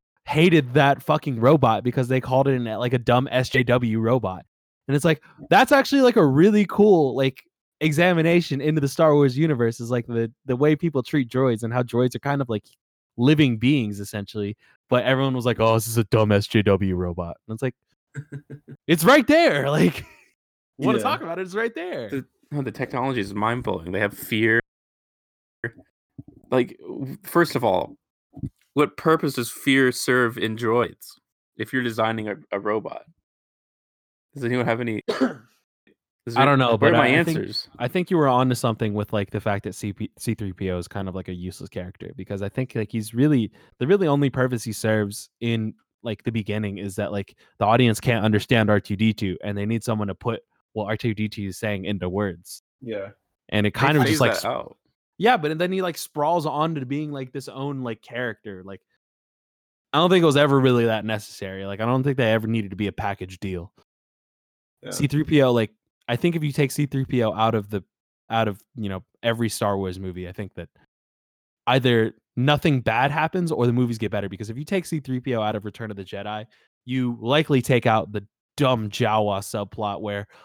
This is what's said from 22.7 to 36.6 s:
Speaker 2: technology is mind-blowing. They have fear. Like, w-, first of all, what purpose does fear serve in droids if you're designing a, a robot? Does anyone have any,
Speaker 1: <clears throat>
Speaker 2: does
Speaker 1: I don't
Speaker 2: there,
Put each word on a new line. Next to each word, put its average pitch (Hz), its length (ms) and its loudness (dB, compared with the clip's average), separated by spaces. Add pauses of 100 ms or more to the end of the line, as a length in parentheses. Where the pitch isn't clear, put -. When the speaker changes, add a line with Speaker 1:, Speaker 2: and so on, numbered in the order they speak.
Speaker 2:
technology 123 500 -4
is 101 120 -8
mind-blowing. 104 600 -4
They 95 80 -2
have 104 160 -2
fear. 113 420 0 (1900)
Like, 127 320 0
w-, 131 420 -12
first 170 320 0
of 120 80 -2
all, 95 320 -2 (800)
what 143 240 0
purpose 156 380 0
does 117 160 -4
fear 135 400 2
serve 123 460 0
in 110 200 -2
droids 117 600 -4 (380)
if - 140 -10
you're 127 120 -2
designing 110 440 -2
a, 104 80 -6 (160)
a 101 80 -4
robot? 107 460 -6 (1300)
Does 139 100 -10
anyone 120 220 -2
have 117 160 0
any, 113 240 -4
Speaker 1:
<clears throat> - 20 -6
Speaker 2:
does - 120 -4 (1160)
Speaker 1:
I 131 100 6
don't 139 120 4
Speaker 2:
there, 131 100 4